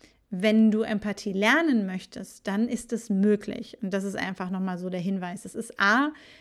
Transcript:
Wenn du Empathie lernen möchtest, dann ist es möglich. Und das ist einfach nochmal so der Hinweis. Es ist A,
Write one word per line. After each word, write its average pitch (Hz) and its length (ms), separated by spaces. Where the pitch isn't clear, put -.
Wenn 214 420
du 214 120
Empathie 208 500
lernen 233 540
möchtest, - 600
dann 208 220
ist 233 240
es 233 180
möglich. 208 720
Und 185 100
das 196 120
ist 196 120
einfach 185 340
nochmal 185 280
so 180 120
der 185 100
Hinweis. 180 440
Es 190 100
ist 226 260
A, 247 320